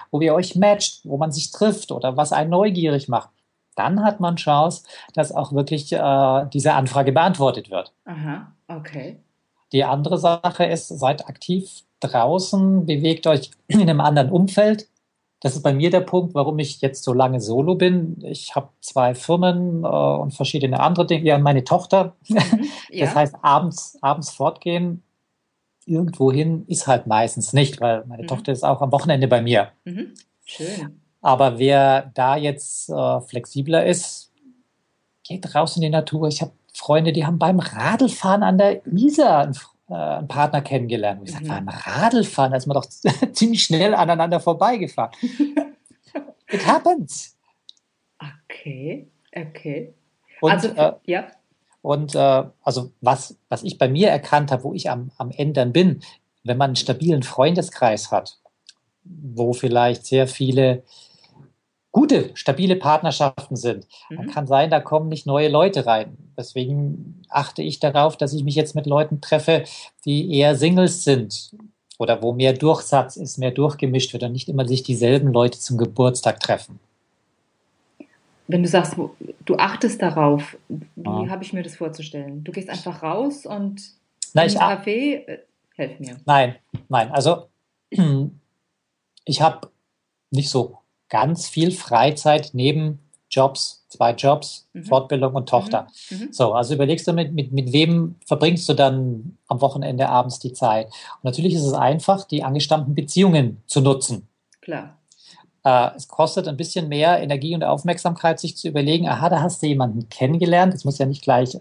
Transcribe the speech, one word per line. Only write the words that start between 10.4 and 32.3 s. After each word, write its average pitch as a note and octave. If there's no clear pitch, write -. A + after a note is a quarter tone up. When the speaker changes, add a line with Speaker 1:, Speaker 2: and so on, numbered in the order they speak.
Speaker 1:
ist, E3
seid D#3
aktiv -
draußen, F#3
bewegt D#3+
euch C#3+
in G#3+
einem D#3+
anderen D3
Umfeld. G#3
Das B2+
ist D3
bei C#3+
mir D#3
der F3+
Punkt, F3+
warum D3
ich D3
jetzt C3
so C3
lange B2+
solo C3+
bin. F3+
Ich -
hab -
zwei B2+
Firmen, F3
äh, -
und D3
verschiedene C3
andere E3+
Dinge. E3
Ja, D3
meine C#3+
Tochter. F3+
Speaker 2:
Mhm, G#3+
Speaker 1:
<laughs> -
Speaker 2:
ja. D#3+
Speaker 1:
Das D3
heißt, D3
abends, D3+
abends C#3+
fortgehen, F3
irgendwohin D#3+
ist -
halt B2
meistens A2+
nicht, -
weil A#2
meine A#2
Speaker 2:
Mhm. E3+
Speaker 1:
Tochter -
ist B2
auch C#3
am C3+
Wochenende C3+
bei A#2+
mir. A#2
Speaker 2:
Mhm, F3+
schön. D#3+
Speaker 1:
Aber C3
wer C3+
da C3+